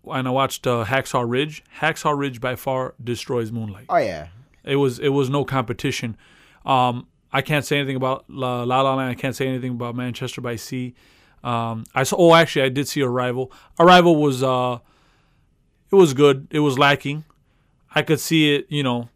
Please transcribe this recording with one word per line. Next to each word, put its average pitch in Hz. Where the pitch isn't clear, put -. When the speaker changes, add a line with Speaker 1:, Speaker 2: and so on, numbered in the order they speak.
Speaker 1:
and 131
I 127
watched, 135
uh, 117
Hacksaw 123
Ridge. 143
Hacksaw 151
Ridge 135
by 127
far 131
destroys 117
Moonlight. 110
Speaker 2:
Oh, 175
yeah. 85
Speaker 1:
It 139
was, 135
it 143
was 139
no 143
competition. 123
Um, 127
I 135
can't 147
say 143
anything 135
about 131
La, 127
La 127
La 135
Land. 131
I 120
can't 127
say 135
anything 127
about 120
Manchester 123
by 120
Sea. 127
Um, 117
I 131
saw, -
oh, 170
actually, 156
I 135
did 131
see 147
Arrival. 123
Arrival 175
was, 135
uh, 127
it 196
was 170
good. 139
It 151
was 139
lacking. 143
I 151
could 147
see 151
it, 143
you 147
know. 120